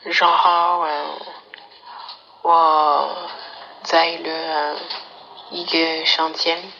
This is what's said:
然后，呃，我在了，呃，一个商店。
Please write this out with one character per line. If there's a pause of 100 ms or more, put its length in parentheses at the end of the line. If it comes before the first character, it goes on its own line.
然 (100)
后，
呃， (1200)
我 (540)
在 (100)
了，
呃， (720)
一
个
商
店。 (200)